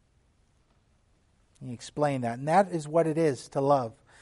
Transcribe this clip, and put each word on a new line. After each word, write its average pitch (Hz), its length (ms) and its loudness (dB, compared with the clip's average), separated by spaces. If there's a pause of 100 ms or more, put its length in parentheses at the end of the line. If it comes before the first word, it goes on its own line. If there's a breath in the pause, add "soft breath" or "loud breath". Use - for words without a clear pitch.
(1600)
He 127 140 -12
explained 139 500 -4
that. 117 160 -4
And 139 80 -8
that 180 240 4
is 156 160 -6
what 160 200 2
it 151 100 -2
is 151 320 0
to 143 120 -2
love. 135 320 2 (280 soft breath)